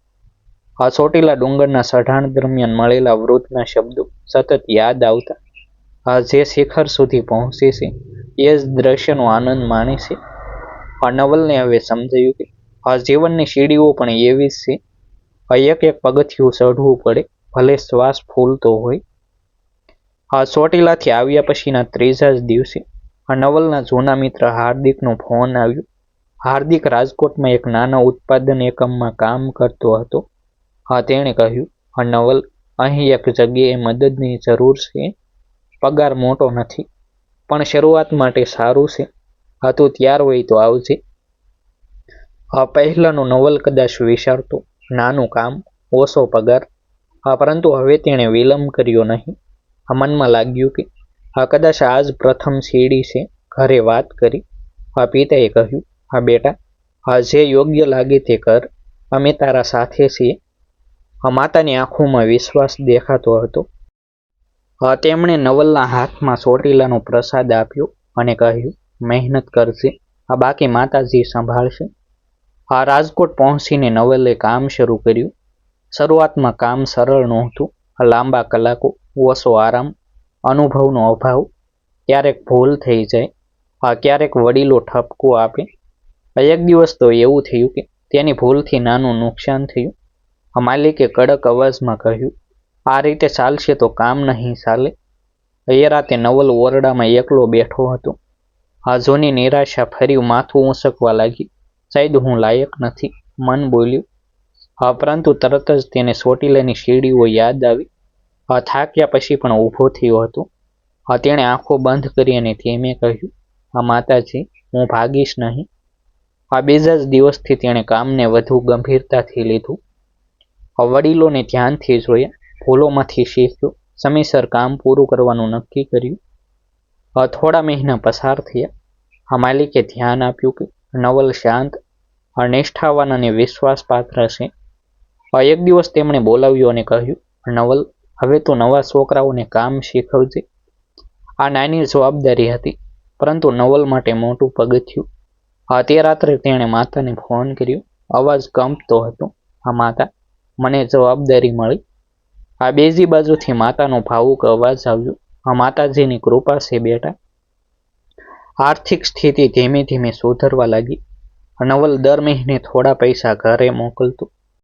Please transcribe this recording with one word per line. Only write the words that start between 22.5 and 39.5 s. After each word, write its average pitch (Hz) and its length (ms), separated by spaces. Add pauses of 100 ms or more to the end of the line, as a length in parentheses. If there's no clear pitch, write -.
આ 135 60
નવલના 147 460
જૂના 131 340
મિત્ર 131 340
હાર્દિકનો 123 680
ફોન 123 420
આવ્યો. 120 260 (640)
હાર્દિક 151 420
રાજકોટમાં 135 640
એક 120 160
નાના 123 300
ઉત્પાદન 131 640
એકમમાં 123 500
કામ 127 380
કરતો 117 500
હતો. - 300 (600)
આ 123 100
તેણે 135 320
કહ્યું, 117 380 (280)
"આ 123 40
નવલ, 120 400 (360)
અહીં 135 360
એક 127 140
જગ્યાએ 123 480
મદદની 123 600
જરૂર 127 400
છે. 143 380 (680)
પગાર 143 320
મોટો 131 360
નથી, 120 360 (640)
પણ 147 140
શરૂઆત 156 500
માટે 127 320
સારું 131 440
છે. - 140 (600)